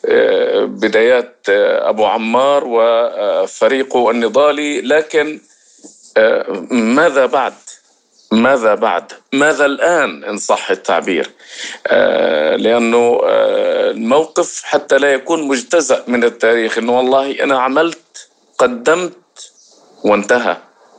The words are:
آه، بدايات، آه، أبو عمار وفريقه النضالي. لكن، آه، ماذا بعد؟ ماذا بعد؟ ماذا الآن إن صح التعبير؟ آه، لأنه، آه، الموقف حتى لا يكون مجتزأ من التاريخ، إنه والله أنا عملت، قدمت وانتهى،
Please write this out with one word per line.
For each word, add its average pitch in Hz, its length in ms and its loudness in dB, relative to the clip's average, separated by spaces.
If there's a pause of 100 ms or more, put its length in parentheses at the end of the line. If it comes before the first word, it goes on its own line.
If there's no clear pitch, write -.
آه، 113 600 2
بدايات، 110 680 0 (140)
آه، 98 400 2
أبو 107 160 0
عمار 120 640 0
وفريقه 117 1400 0
النضالي. 143 720 0
لكن، 151 580 -2 (800)
آه، 98 540 0
ماذا 131 540 2
بعد؟ 123 280 -2 (800)
ماذا 113 440 2
بعد؟ 95 360 -2 (220)
ماذا 143 320 2
الآن 139 580 0
إن 104 140 -6
صح - 340 -4
التعبير؟ 87 580 -2 (580)
آه، 87 680 0
لأنه، 117 680 2
آه، 104 680 0
الموقف 139 720 -2
حتى 143 340 0
لا 143 160 2
يكون 151 340 -2
مجتزأ 131 600 0
من 120 160 0
التاريخ، 113 540 0
إنه 120 200 0
والله 135 460 0
أنا 135 160 0
عملت، 147 680 -4 (280)
قدمت 135 560 0 (880)
وانتهى، 104 540 0 (420)